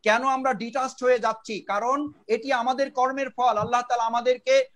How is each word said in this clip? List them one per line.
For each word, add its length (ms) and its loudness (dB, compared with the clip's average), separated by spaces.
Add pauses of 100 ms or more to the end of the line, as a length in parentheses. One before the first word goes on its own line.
কেন 160 4 (140)
আমরা 240 0
ডিটাচড 460 -6
হয়ে 180 4
যাচ্ছি? 300 -4 (160)
কারণ 280 0 (360)
এটি 140 -6 (120)
আমাদের 260 0 (120)
কর্মের 380 0
ফল। 180 2 (100)
আল্লাহ 200 0
তাআলা 260 -2
আমাদেরকে 440 0 (220)